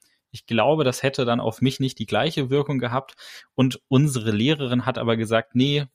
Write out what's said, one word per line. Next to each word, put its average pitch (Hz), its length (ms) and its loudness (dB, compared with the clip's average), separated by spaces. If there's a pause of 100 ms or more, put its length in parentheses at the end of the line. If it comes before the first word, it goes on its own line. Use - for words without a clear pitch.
(300)
Ich - 160 -18
glaube, 135 380 2
das 127 180 0
hätte 139 240 0
dann 117 140 2
auf 113 200 -4
mich 131 200 0
nicht - 180 -4
die 110 80 -8
gleiche 127 460 -2
Wirkung 139 260 0
gehabt. 127 380 -6 (400)
Und 131 320 0
unsere 127 420 2
Lehrerin 123 560 0
hat 127 140 -2
aber 117 180 0
gesagt, 113 380 -2
„Nee, 143 400 2